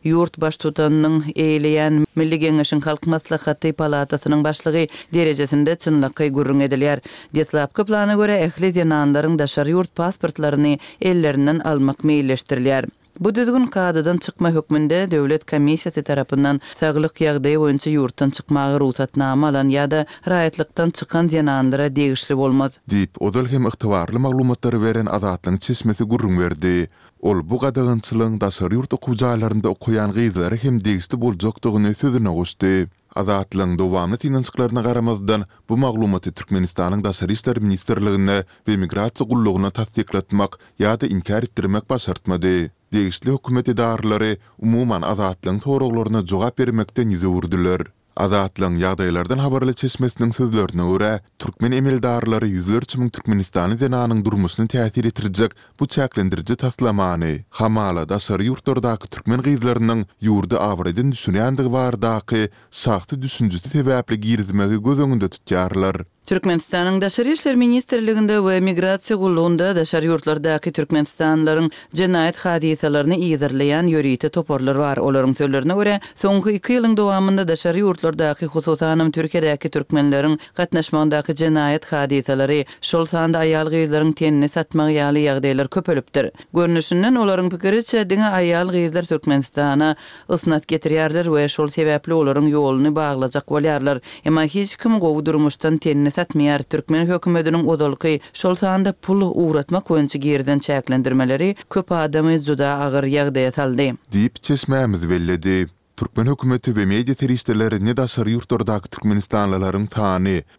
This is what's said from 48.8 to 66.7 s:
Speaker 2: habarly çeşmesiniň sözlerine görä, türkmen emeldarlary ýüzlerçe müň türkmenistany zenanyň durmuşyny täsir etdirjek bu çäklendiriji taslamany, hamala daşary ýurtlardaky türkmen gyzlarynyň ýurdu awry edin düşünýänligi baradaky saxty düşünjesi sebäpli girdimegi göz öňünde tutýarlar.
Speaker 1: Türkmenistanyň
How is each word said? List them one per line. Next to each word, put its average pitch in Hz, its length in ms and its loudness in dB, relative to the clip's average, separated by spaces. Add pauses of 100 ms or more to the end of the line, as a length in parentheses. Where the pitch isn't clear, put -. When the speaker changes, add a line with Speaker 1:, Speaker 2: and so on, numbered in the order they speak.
Speaker 2:
habarly 131 320 0
çeşmesiniň 120 600 -2
sözlerine 104 580 0
görä, 104 280 0 (200)
türkmen 113 320 -4
emeldarlary 120 760 0
ýüzlerçe 101 560 -2
müň 123 80 0
türkmenistany 98 680 -2
zenanyň 120 480 0
durmuşyny 104 420 0
täsir 117 380 -2
etdirjek 104 460 -2 (280)
bu 143 80 0
çäklendiriji 98 680 -2
taslamany, 92 920 -2
hamala 101 600 -2
daşary 101 380 -2
ýurtlardaky 123 640 -2
türkmen 123 320 -2
gyzlarynyň 117 640 0 (160)
ýurdu 104 360 2
awry 90 320 0
edin 120 220 0
düşünýänligi 120 600 0
baradaky 113 800 0 (220)
saxty 120 500 -2
düşünjesi 113 480 -4
sebäpli 131 520 0
girdimegi 104 640 0
göz 135 160 2
öňünde 131 260 2
tutýarlar. 92 800 -2 (200)
Speaker 1:
Türkmenistanyň 185 760 0